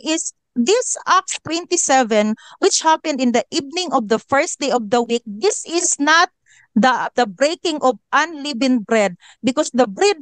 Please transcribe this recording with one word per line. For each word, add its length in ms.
is 320
this 480
Acts 400
twenty-seven, 880
which 240
happened 400
in 80
the 240
evening 400
of 160
the 80
first 400
day 160
of 160
the 80
week. 260
This 380
is 400
not 260
the, 400
the 100
breaking 600
of 240
unleavened 760
bread 300
because 240
the 160
bread 360